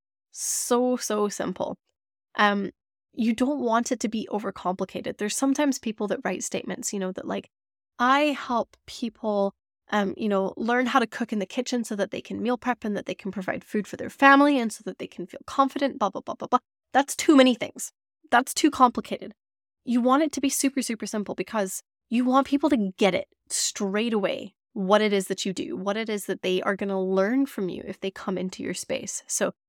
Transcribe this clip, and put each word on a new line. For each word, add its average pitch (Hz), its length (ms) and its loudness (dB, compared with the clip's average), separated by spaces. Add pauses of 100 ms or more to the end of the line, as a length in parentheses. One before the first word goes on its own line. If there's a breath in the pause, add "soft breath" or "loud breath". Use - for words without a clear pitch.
(320)
So, 247 680 0
so 208 320 0
simple. - 480 -6 (580)
Um, 202 360 2 (420)
you 226 200 2
don't 254 280 0
want 233 300 0
it 233 100 -2
to 226 80 -2
be 220 200 -6
overcomplicated. 190 880 -4
There's 208 200 -4
sometimes 277 420 2
people 214 300 -4
that 196 140 -2
write - 200 -4
statements, - 480 -6
you 208 80 -4
know, 185 140 -4
that, - 140 -10
like, 190 220 -6 (480)
"I 277 400 2
help - 380 -4 (100)
people, 208 720 -2 (340)
um, 202 280 0
you 220 100 -2
know, 196 300 2
learn 240 300 2
how 247 120 4
to 226 80 2
cook - 240 -6
in 214 80 -2
the 185 60 -2
kitchen 247 380 -4
so 220 120 -6
that 196 160 -2
they - 100 -8
can 196 200 -8
meal 240 160 0
prep - 260 -4
and 208 140 -2
that - 80 -6
they 185 100 -6
can - 160 -8
provide - 320 -4
food 214 240 -4
for - 80 -10
their - 140 -8
family 277 500 6
and 226 140 -2
so - 100 -16
that - 140 -10
they - 100 -8
can - 180 -10
feel - 200 -16
confident, 269 520 0
blah, 202 120 0
blah, - 120 -8
blah, 220 140 -8
blah, - 140 -10
blah." 247 100 4 (320)
That's 277 240 2
too 302 220 6
many 254 180 8
things. - 380 -10 (360)
That's 247 240 2
too - 160 4
complicated. 240 640 0 (520)
You 240 160 0
want 262 220 4
it 302 100 0
to 262 80 -4
be 277 80 0
super, 269 320 0
super 220 240 -6
simple 208 300 -6
because 196 480 -6 (260)
you 240 160 2
want 262 220 4
people 285 220 2
to 208 280 2
get 190 160 4
it - 140 -2 (220)
straight 214 640 -2
away, 196 420 -2 (160)
what 208 300 4
it 214 100 2
is 196 160 0
that - 180 -4
you 190 80 -2
do, - 220 -6
what 196 220 -4
it 220 120 -6
is 208 160 -4
that - 160 -4
they 185 200 0
are 202 140 0
gonna 196 260 -2
learn 196 440 2
from 196 240 -6
you - 160 -8
if - 140 -12
they 190 120 -6
come 190 260 -6
into 185 260 -6
your 185 100 -4
space. - 540 -8
So - 260 -2 (160)